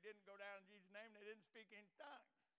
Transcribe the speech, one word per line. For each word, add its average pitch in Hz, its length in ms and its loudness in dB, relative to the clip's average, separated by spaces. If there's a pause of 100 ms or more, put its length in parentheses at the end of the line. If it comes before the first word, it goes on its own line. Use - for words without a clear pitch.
didn't 208 220 0
go 196 100 0
down 202 240 4
in 190 80 -8
Jesus' 196 240 -6
name, 214 220 2
they 208 100 -4
didn't 214 240 0
speak 220 240 -4
in 208 240 -2
tongues." 285 400 0 (220)